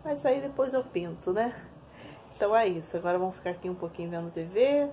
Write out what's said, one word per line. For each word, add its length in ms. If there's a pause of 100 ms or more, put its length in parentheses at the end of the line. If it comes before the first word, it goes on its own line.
Mas 220
aí 140
depois 340
eu 80
pinto, 500
né? 220 (800)
Então 220
é 100
isso. 300
Agora 200
vamos 200
ficar 140
aqui 200
um 60
pouquinho 340
vendo 220
T 100
V. 500